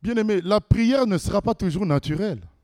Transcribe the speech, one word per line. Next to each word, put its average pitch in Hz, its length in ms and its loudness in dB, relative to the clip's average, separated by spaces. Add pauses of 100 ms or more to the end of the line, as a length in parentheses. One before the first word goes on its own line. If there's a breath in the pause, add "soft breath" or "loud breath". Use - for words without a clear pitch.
bien 233 160 -2
aimé, 214 240 2
la 190 220 0
prière 247 440 2
ne 190 120 0
sera - 240 -2
pas 226 120 0
toujours 185 300 -4
naturelle. 151 560 -2 (240)